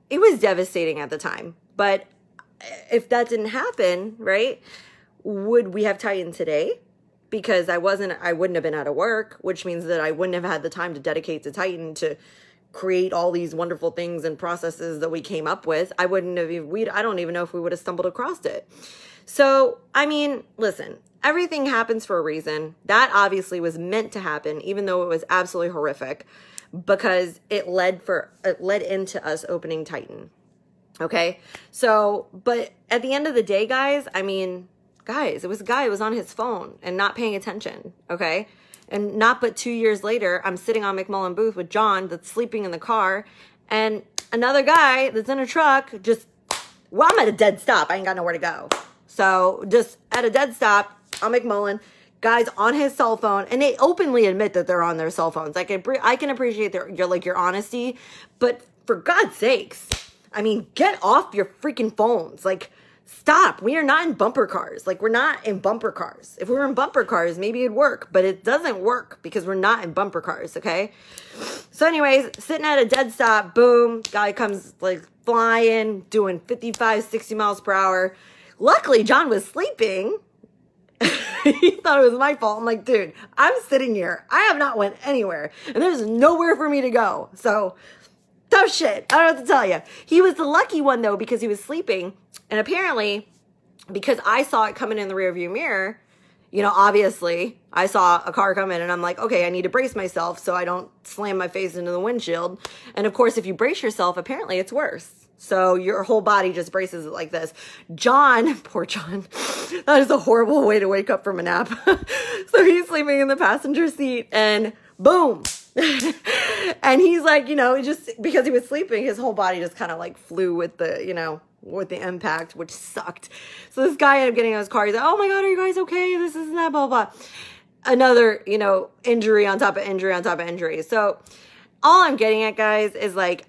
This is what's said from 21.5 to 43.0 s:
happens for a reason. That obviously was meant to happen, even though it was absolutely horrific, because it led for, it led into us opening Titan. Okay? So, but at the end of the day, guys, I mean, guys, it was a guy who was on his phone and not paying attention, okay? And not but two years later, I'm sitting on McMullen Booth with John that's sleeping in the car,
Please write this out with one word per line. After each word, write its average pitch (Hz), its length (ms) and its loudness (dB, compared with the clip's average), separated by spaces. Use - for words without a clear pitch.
happens 226 400 -2
for 190 120 -4
a 170 40 0
reason. 156 540 -8
That 233 280 4
obviously 190 460 0
was 170 180 -4
meant 190 360 -4
to 202 80 -10
happen, 151 400 -8
even 196 240 -6
though 180 180 -2
it 175 60 -4
was 165 200 -4
absolutely 180 440 -2
horrific, 143 520 -6
because 185 640 0
it 208 180 -4
led 180 360 -2
for, - 280 -4
it 185 160 -2
led 185 220 -2
into 190 440 -6
us 156 220 -6
opening 165 340 -6
Titan. - 460 -14
Okay? 170 380 -2
So, 214 600 2
but 233 400 -4
at 233 120 0
the 262 120 -2
end 285 140 -2
of 285 80 -4
the 226 80 4
day, 202 240 0
guys, 277 480 0
I 190 60 -2
mean, 185 480 -6
guys, 247 420 -6
it - 20 -8
was 202 140 -8
a - 20 -16
guy 247 220 0
who 240 40 0
was 202 120 -2
on 214 100 -2
his 226 220 -6
phone 220 500 -6
and 180 140 -6
not 196 180 -2
paying 226 180 -4
attention, 196 600 -10
okay? 175 360 -4
And 208 260 -6
not 226 240 4
but 233 160 -2
two - 160 -6
years 220 320 0
later, 208 400 -2
I'm 185 140 -4
sitting 220 260 -2
on 196 140 -4
McMullen 190 360 -4
Booth 214 220 -2
with 180 140 -8
John 196 400 0
that's 170 200 -14
sleeping 220 360 -6
in 180 60 -8
the 170 60 -8
car, 240 460 0